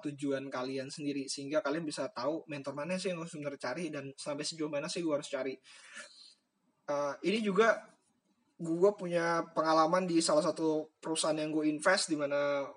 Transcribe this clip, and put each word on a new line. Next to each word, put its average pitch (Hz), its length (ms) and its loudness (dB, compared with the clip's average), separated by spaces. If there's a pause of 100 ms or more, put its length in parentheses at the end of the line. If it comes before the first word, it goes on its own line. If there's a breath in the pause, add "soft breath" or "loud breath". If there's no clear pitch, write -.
tujuan 139 420 -2
kalian 131 400 -4
sendiri, 143 380 -6
sehingga 143 340 -2
kalian 160 240 -2
bisa 139 240 -6
tahu 151 380 -2
mentor 143 240 -8
mana 170 260 -4
sih 185 140 -2
yang 165 80 -6
harus 165 160 -10
bener 143 180 -6
cari 156 380 -6
dan 139 240 -8
sampai 147 260 -6
sejauh 156 240 -4
mana 147 240 -4
sih 175 140 -4
gua 147 160 2
harus - 100 -12
cari. 131 240 -4 (1300 loud breath)
Eh, 143 240 0 (160)
ini 220 100 2
juga 214 400 4 (800)
gua 170 320 4
punya 170 540 0 (100)
pengalaman 160 480 4
di 170 160 4
salah 156 240 4
satu 156 560 0
perusahaan 156 380 0
yang 156 160 -2
gua 151 100 2
invest, 165 480 2
di 147 80 0
mana 143 580 0